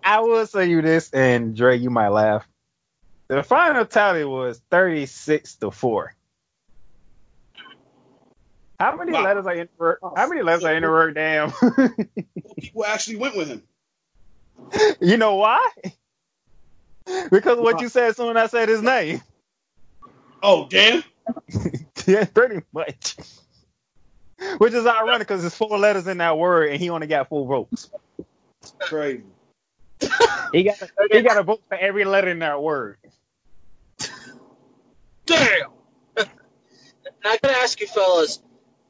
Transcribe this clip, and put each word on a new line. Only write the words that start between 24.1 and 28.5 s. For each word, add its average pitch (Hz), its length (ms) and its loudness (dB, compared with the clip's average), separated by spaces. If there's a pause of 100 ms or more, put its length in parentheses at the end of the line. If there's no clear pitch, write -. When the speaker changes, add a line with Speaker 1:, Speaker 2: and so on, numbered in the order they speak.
Speaker 1:
Which 220 160 4
is 233 120 0
ironic 226 400 0
'cause 190 140 -4
there's 170 140 -6
four 214 240 -4
letters 202 280 2
in 185 120 -6
that 165 180 0
word 165 340 2
and 143 80 -6
he 175 120 -4
only 160 160 -6
got 151 220 -2
four 143 180 -6
votes. - 420 -6 (920)